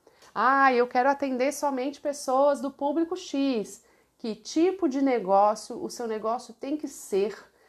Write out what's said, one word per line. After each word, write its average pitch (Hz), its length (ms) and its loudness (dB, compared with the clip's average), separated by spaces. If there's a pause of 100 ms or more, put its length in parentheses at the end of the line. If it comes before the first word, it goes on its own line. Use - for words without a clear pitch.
(340)
"Ah, 269 380 4
eu 240 140 2
quero 247 220 2
atender 277 440 0
somente 277 480 -4
pessoas 277 600 2
do 269 100 -4
público 302 460 -2
X." 277 680 -2 (400)
Que 220 140 -6
tipo 359 520 0
de 269 140 -2
negócio 214 800 2
o 214 80 -6
seu 240 160 -8
negócio 220 480 -4
tem 277 220 -6
que 302 100 -8
ser? 202 500 -4 (320)